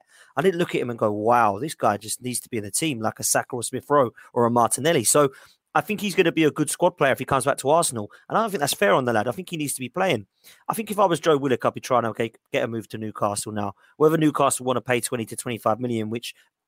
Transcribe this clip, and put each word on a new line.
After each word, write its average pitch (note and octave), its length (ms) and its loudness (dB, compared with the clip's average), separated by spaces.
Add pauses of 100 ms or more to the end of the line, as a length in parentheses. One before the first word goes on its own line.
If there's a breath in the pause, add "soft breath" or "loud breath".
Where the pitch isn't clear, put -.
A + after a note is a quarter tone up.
(340 soft breath)
I C#3 60 0
didn't E3+ 180 2
look F3 160 -2
at C#3+ 60 0
him B2+ 80 -4
and A#2 100 -8
go, G#2+ 140 2
"Wow, G#2+ 460 2
this A2+ 160 -8
guy G#2 240 0
just - 240 -10
needs B2 180 -6
to - 80 -20
be B2 80 -8
in G#2 80 -4
the G2+ 60 -12
team C#3 300 -2
like A2 200 -4
a A2 40 -6
Saka C3+ 320 0
or A#2 60 -6
Smith B2+ 280 -8
Rowe C#3 220 4 (200 soft breath)
or A#2+ 140 4
a A#2 40 4
Martinelli." A#2+ 540 2
So D3 240 4 (460 soft breath)
I D3+ 80 2
think G#3 180 -8
he's F#3+ 140 -4
gonna E3 180 4
be D#3 120 2
a C#3+ 60 6
good D3 200 -2
squad - 260 0
player C#3 160 2
if - 60 0
he C3 80 -6
comes C3+ 180 0
back C3+ 140 0
to C3 100 -4
Arsenal. C#3 420 0 (200 soft breath)
And E3 80 0
I - 20 4
don't A3+ 100 -2
think F3+ 100 -6
that's C#3 120 -2
fair G3+ 220 2
on C3+ 100 2
the A#2+ 80 0
lad. G#2+ 160 2
I A#2+ 40 -4
think - 180 -10
he E3+ 80 -6
needs C#3+ 160 -4
to C3 60 -12
be B2 100 -8
playing. E3+ 360 -2 (440 soft breath)
I - 20 0
think G#3+ 180 -6
if G3 80 -4
I G#3 60 6
was E3+ 160 2
Joe D#3+ 160 4
Willock, C3 300 0
I'd A2+ 80 2
be - 80 -12
trying A#2+ 220 0
to A2 100 -4
get, A2+ 240 -4 (120)
get B2+ 140 0
a - 20 -2
move A2+ 220 -8
to - 80 -12
Newcastle G#2+ 560 -4
now. G#2 220 -4 (240)
Whether D#3 180 6
Newcastle C#3+ 480 2
wanna B2 160 0
pay B2 220 0
twenty A#2 240 -6
to A2+ 100 -14
twenty-five A2+ 420 -2
million, A2+ 300 -4
which A#2 260 -8 (340)